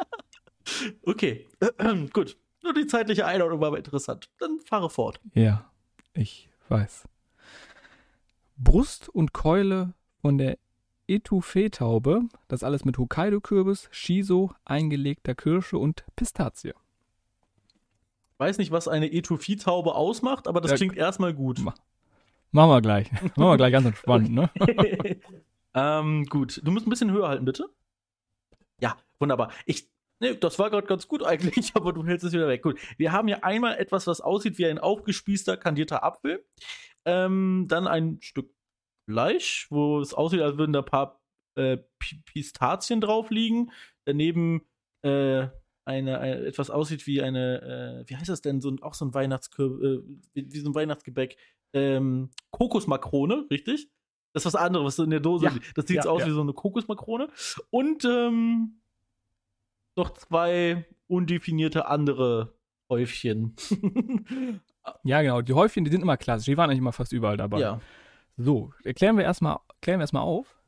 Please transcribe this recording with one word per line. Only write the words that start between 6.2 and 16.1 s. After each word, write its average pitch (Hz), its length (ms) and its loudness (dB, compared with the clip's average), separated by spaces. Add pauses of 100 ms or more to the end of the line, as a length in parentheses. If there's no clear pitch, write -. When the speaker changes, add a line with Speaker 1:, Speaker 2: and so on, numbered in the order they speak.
Speaker 2:
weiß. - 340 -2 (1500)
Brust - 500 6
und 160 240 0
Keule 185 600 0 (280)
von 143 180 2
der 131 180 -2 (500)
Etouffee-Taube, 185 1160 0 (240)
das 127 160 -6
alles 139 200 -2
mit 131 140 0
Hokkaido-Kürbis, 196 920 0
Shiso, 190 640 0 (120)
eingelegter 143 680 -2
Kirsche 175 420 -2
und 147 260 -2 (120)